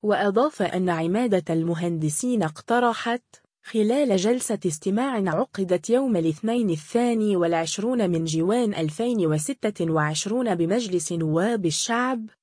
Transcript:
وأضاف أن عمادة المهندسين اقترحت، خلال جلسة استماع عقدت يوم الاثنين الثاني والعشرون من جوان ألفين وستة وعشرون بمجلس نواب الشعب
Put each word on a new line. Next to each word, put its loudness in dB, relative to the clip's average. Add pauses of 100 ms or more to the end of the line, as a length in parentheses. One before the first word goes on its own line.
وأضاف 2
أن 0
عمادة 0
المهندسين 0
اقترحت، -2 (400)
خلال 2
جلسة 0
استماع -2
عقدت 0
يوم 2
الاثنين 0
الثاني 0
والعشرون 0
من 0
جوان 0
ألفين 0
وستة -2
وعشرون 0
بمجلس -2
نواب 0
الشعب -2 (140)